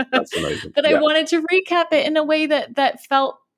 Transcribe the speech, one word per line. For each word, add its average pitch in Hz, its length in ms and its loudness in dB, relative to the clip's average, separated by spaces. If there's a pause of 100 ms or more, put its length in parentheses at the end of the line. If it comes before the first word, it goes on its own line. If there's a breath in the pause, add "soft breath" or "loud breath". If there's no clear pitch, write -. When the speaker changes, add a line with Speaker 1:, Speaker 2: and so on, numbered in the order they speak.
(140)
Speaker 1:
that's - 200 -2
Speaker 2:
<laughs> - 40 -6
Speaker 1:
amazing. 151 380 -6
Speaker 2:
But 285 140 2
Speaker 1:
Yeah. 302 60 4
Speaker 2:
I 294 60 2
wanted 302 260 2
to 330 140 0
recap 349 500 0
it 302 160 2
in 311 80 -2
a 311 80 2
way 311 220 0
that, 285 300 -2
that - 280 -2
felt 269 340 -2 (200)